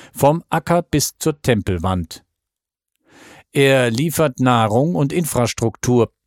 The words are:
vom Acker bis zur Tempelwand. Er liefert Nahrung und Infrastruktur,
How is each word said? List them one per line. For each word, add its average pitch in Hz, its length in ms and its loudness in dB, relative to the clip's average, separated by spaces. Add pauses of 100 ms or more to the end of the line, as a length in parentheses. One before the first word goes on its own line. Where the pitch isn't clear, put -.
(140)
vom 151 360 2
Acker 170 320 0
bis - 360 -4
zur 156 220 -4
Tempelwand. 92 840 -2 (1300)
Er 135 380 2
liefert 147 480 -2
Nahrung 123 560 2
und 151 200 -2
Infrastruktur, 120 1000 -2 (140)